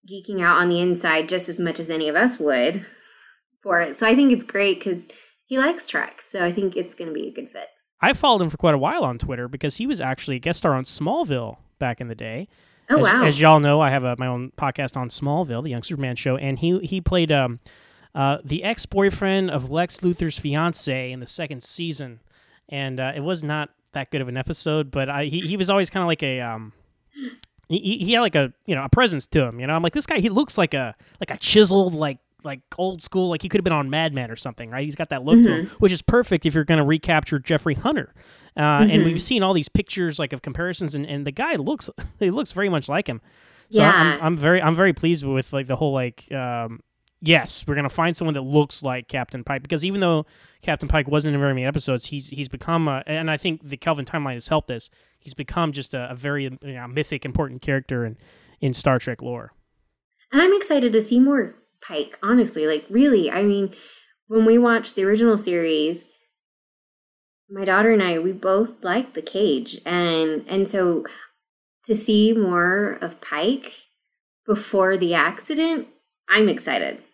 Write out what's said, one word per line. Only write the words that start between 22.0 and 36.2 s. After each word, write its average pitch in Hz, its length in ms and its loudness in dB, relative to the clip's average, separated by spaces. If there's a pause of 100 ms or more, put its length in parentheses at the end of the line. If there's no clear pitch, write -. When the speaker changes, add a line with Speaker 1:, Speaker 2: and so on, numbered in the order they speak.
Speaker 2:
and, 135 280 -6
uh, 131 160 -4
it 143 60 -8
was 160 240 -4
not 151 240 -4 (240)
that 139 180 -8
good 139 120 -4
of 123 60 -6
an 123 100 -8
episode, 151 520 -2
but 135 200 -4
I, 143 160 -4
he, 160 160 -4
he 180 160 -4
was 190 120 0
always 196 200 0
kinda 185 160 -2
like 160 160 -2
a, 131 180 -4
um, 110 320 -10 (960)
he, 165 100 0
he, 185 200 -2
he 190 160 -2
had, 233 80 4
like, 202 120 0
a, 139 180 2 (140)
you 185 80 -2
know, 135 80 -2
a 139 60 -8
presence 196 400 4
to 143 160 2
him, 120 160 -6
you 127 60 -6
know? 151 80 -2
I'm 165 80 0
like, 170 100 0
"This 294 140 -4
guy, 302 120 0
he 208 120 2
looks 247 280 0
like 165 160 2
a, 127 220 -4 (240)
like, - 100 -8
a - 80 -8
chiseled, 190 560 4
like, 151 240 -4 (240)
like, 135 180 -12 (180)
old 185 260 -4
school, 185 240 -2
like, 165 140 -4
he 190 60 -10
could - 100 2
have 175 60 2
been 175 80 2
on 143 180 0
Mad 156 220 0
Men 123 180 -6
or 113 60 -10
something," 117 340 -12
right? 135 140 -6
He's 147 120 -8
got 160 140 -6
that 131 120 -6
look 156 220 8
to 208 100 6
him, 165 120 -4
Speaker 1:
Mm-hmm. - 100 -18
Speaker 2:
which 190 160 4
is 165 100 -4
perfect 233 440 2